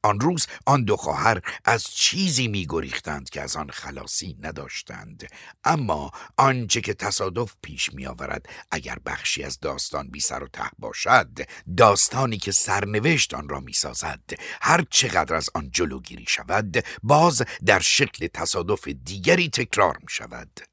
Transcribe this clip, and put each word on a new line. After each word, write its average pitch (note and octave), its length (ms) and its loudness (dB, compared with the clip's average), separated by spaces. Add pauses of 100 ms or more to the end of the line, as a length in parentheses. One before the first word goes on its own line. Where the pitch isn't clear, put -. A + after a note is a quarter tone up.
آن G#2 180 2
روز D#3+ 260 2 (200)
آن C3+ 180 4
دو G2+ 120 2
خواهر F2+ 440 2 (240)
از A#2 200 4
چیزی D#3 640 0
می‌گریختند D#2 800 -4
که D2 100 -10
از C#2 160 -4
آن D2+ 140 -8
خلاصی C#2 680 -8
نداشتند، - 880 -12 (360)
اما F#2 460 0 (260)
آنچه B2 440 4
که G2+ 140 -4
تصادف G2+ 680 -2
پیش - 300 -8
می‌آورد، C2 540 -10 (240)
اگر - 360 -6
بخشی - 380 -4
از C2 160 -8
داستان C#2 500 -4
بی C#2 100 -10
سر C2 220 -2
و C2+ 60 -12
ته - 300 -10
باشد، - 600 0 (380)
داستانی A2+ 640 6
که G2 140 -4
سرنوشت G#2+ 840 2
آن D2 140 -10
را C#2 120 -6
می‌سازد، C#2 720 -6 (320)
هر E3 280 4
چقدر E2 440 2
از D#2 200 -2
آن D2 160 -8
جلوگیری C2+ 580 -4
شود، G2+ 560 0 (180)
باز D3 400 6 (240)
در G2 140 8
شکل - 460 2
تصادف F2 640 -2
دیگری G2+ 600 0
تکرار G#2+ 540 2
می‌شود. - 580 -12 (120)